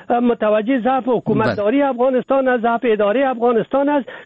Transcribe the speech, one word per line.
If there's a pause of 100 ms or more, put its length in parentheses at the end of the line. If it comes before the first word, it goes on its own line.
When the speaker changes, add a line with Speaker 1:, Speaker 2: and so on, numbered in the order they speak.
(120)
Speaker 1:
متوجه
ضعف
حکومتداری
Speaker 2:
بله.
Speaker 1:
افغانستان
است،
ضعف
اداره
افغانستان
است (180)